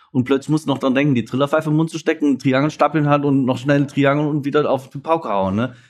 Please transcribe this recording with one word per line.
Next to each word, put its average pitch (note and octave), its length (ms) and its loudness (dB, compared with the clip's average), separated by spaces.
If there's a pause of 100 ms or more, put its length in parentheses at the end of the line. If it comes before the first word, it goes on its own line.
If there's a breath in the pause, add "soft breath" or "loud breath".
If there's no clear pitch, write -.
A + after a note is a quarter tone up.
(140 loud breath)
und B2+ 100 0
plötzlich C3+ 240 0
musst D3+ 180 0
du - 40 -4
noch C3+ 80 0
dran C3+ 180 0
denken, C#3+ 180 2
die A#2 120 0
Trillerpfeife C#3+ 460 -2
im D3+ 40 2
Mund D#3+ 140 0
zu D#3+ 100 -8
stecken, D#3+ 280 -2
einen C3+ 120 0
Triangel C#3 320 0
stapeln D3 380 0
hat C#3+ 160 2
und C#3 180 2
noch B2 140 0
schnell C#3 180 0
einen C#3+ 140 0
Triangel C#3 380 2
und D3 180 -2
wieder C#3+ 260 0
auf C3 200 -4
die C#3+ 80 -12
Pauke D#3+ 280 -2
hauen, G2 300 0
ne? B2 160 -2 (160 loud breath)